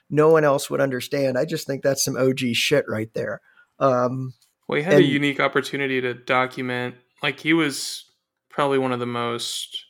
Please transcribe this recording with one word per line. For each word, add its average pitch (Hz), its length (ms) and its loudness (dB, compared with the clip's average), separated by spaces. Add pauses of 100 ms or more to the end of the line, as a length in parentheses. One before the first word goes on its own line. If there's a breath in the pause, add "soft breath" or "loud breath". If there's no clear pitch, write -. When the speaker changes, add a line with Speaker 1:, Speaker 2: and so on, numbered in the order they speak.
Speaker 1:
no 151 200 6
one 160 140 6
else 139 260 2
would 139 120 0
understand." 135 560 -2
I 131 80 0
just 160 220 -6
think 139 160 -6
that's 139 200 0
some - 140 -4
O 131 160 4
G 127 200 -2
shit 139 340 2
right 110 260 -4
there. 107 260 -6 (380 soft breath)
Um, 127 560 0 (340)
Speaker 2:
Well, 143 100 -2
he 147 60 -2
had 185 100 0
a 190 40 8
Speaker 1:
and 180 80 8
Speaker 2:
unique 143 340 0
opportunity 139 640 -2
to 123 120 -4
document, 127 840 -4 (260)
like, 143 180 -4
he 156 140 0
was 151 520 -2 (440)
probably 139 300 0
one 131 120 0
of 123 80 -4
the 123 60 -6
most 120 840 -6